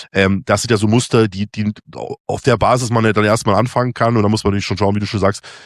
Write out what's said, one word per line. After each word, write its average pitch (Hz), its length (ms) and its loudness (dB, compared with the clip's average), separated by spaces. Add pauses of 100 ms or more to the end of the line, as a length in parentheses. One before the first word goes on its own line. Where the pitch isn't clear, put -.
(120)
Ähm, 95 340 2
das 101 160 2
sind 113 100 -6
ja 113 40 6
so 107 120 0
Muster, 113 400 2
die, 95 180 -6
die 107 260 -4 (540)
auf - 160 -6
der 120 140 2
Basis 120 340 0
man 117 140 2
ja 110 80 4
dann 107 120 2
erstmal 107 300 2
anfangen 123 400 0
kann 117 220 0
und 104 80 2
da 101 40 2
muss 107 140 0
man 104 80 0
natürlich 98 160 -4
schon 95 100 -4
schauen, 101 200 0
wie 104 40 -2
du 101 60 -2
schon 101 140 -4
sagst, 95 240 0 (220)